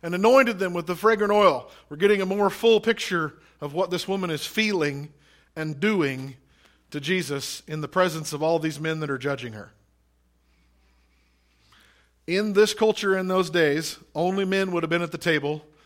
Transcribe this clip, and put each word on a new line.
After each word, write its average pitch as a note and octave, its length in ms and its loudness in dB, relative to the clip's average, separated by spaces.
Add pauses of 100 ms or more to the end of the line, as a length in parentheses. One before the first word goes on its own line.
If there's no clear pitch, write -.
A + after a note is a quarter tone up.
and E3+ 100 -6
anointed A#3 460 4
them F3+ 140 -2
with E3+ 140 -6
the F3 80 -4
fragrant G#3 360 2
oil. F#3 400 4 (160)
We're D3 80 -16
getting G3 260 4
a F#3+ 40 -2
more G3 240 2
full A3 320 4
picture F#3 520 -2 (280)
of D3 120 -8
what F3 160 -2
this F3+ 180 -6
woman F#3+ 220 -2
is D3+ 160 -6
feeling D3+ 680 -2 (420)
and D#3 240 -6
doing C#3 560 -2 (540)
to D3 100 -8
Jesus C#3+ 680 -4
in D#3 120 -8
the D3 80 -6
presence D#3+ 460 0
of D3 100 -6
all E3 160 2
these D3+ 200 -4
men D#3+ 200 -4
that D3+ 100 -6
are C3 80 -4
judging B2+ 360 -6
her. G#2 180 -16 (2500)
In G#3 240 0
this G#3 220 4
culture G3+ 440 2
in F#3 120 -2
those F#3 200 2
days, D#3 480 0 (160)
only F#3 300 0
men F#3+ 280 0
would E3+ 120 0
have D#3+ 60 -2
been E3+ 120 0
at E3 100 -6
the E3+ 60 -8
table D3+ 480 -2 (200)